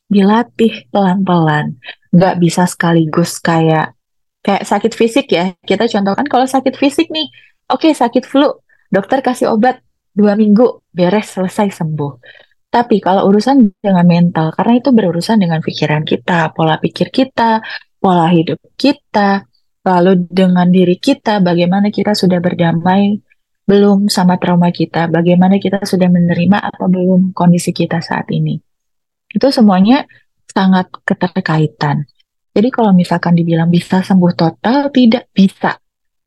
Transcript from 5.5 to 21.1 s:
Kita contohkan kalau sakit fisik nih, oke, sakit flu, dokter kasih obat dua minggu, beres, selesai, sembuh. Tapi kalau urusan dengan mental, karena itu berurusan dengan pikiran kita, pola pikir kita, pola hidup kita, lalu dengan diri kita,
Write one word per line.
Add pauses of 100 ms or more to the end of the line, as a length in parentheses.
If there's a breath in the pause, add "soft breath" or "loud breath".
Kita
contohkan
kalau
sakit
fisik
nih, (400 soft breath)
oke,
sakit
flu, (320)
dokter
kasih
obat (320)
dua
minggu,
beres,
selesai,
sembuh. (480 soft breath)
Tapi
kalau
urusan
dengan
mental,
karena
itu
berurusan
dengan
pikiran
kita,
pola
pikir
kita, (320 loud breath)
pola
hidup (160)
kita, (360)
lalu
dengan
diri
kita,